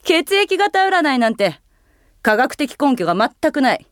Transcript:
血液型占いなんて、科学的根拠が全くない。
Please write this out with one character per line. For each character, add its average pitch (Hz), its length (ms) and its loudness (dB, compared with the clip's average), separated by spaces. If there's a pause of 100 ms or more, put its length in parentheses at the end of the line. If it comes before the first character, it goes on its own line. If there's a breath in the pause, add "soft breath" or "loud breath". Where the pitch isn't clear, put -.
血 349 300 0
液 392 240 0
型 392 300 0
占 311 280 0
い 247 40 0
な 226 120 2
ん - 40 -6
て、 185 240 -2 (640)
科 214 160 2
学 254 180 0
的 - 240 -8
根 269 160 2
拠 185 100 -4
が 170 80 0
全 247 380 -2
く 302 80 -4
な 240 160 2
い。 - 160 -14